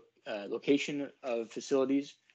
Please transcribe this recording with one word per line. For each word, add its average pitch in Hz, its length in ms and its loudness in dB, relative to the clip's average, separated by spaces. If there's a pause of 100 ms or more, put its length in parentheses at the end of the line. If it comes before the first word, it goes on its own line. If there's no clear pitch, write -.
(260)
uh, 107 220 -6
location 139 640 0 (140)
of 117 260 -2
facilities 139 640 0 (200)